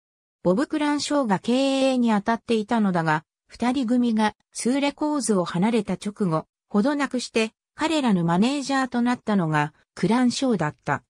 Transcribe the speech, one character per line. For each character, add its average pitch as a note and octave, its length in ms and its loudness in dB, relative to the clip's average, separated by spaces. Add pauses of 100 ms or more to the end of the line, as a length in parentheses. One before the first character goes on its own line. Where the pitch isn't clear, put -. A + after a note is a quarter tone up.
(440)
ボ F3 100 2
ブ・ C4+ 140 0
ク D#4 100 -4
ラ D4 140 0
ン D4 100 -2
シ - 120 -4
ョ C#4+ 100 2
ー A3+ 40 -2
が F#3+ 120 0
経 A#3+ 140 -2
営 C4+ 440 0
に A#3 120 2
当 G3+ 120 2
た A#3 120 -2
っ A3+ 100 -6
て A#3 100 -2
い G#3+ 140 -2
た A#3 120 0
の G3+ 120 2
だ E3+ 120 0
が、 D3+ 220 0 (220)
二 B3 260 -2
人 C4+ 120 -2
組 A#3+ 280 2
が G#3+ 200 0 (200)
ス - 180 -2
ー C#4 80 2
レ C#4+ 140 0
コ D4+ 240 -2
ー - 20 0
ズ A3 160 0
を F3+ 80 2
離 F#3 280 0
れ A3 120 0
た F#3+ 100 -4
直 G3+ 320 -6
後、 D#3+ 220 -2 (220)
ほ G#3 120 2
ど C#4+ 140 2
な C#4 140 -2
く B3 100 -4
し - 100 -10
て A3 220 -2 (240)
彼 D#4 260 0
ら A#3 120 2
の E3+ 100 2
マ E3+ 160 2
ネ C4+ 200 2
ー - 20 -8
ジ C4+ 120 -4
ャ C4+ 100 0
ー B3+ 40 -4
と A#3+ 140 -2
な B3 140 0
っ - 60 -10
た G#3 140 -2
の E3+ 140 0
が D3+ 240 0 (200)
ク - 140 -2
ラ B3 160 2
ン A#3+ 80 2
シ - 140 -2
ョ B3 80 2
ー F#3+ 40 0
だ D3+ 120 -2
っ - 60 -16 (100)
た。 C#3+ 260 -4